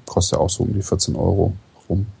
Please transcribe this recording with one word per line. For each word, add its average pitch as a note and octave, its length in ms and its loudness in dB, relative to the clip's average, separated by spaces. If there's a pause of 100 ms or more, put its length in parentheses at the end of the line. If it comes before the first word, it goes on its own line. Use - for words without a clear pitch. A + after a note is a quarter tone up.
kostet - 320 0
ja - 60 4
auch - 60 2
so - 140 -2
um - 100 0
die G2+ 80 0
vierzehn - 320 -2
Euro F#2 380 2 (360)
rum. G2 180 0 (140)